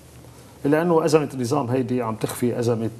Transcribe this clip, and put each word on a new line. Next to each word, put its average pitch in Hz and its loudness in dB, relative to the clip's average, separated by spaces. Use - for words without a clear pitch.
إلا 147 2
أنه 165 2
أزمة 147 4
النظام 131 -2
هيدي 123 0
عم 110 -4
تخفي 113 -2
أزمة 113 0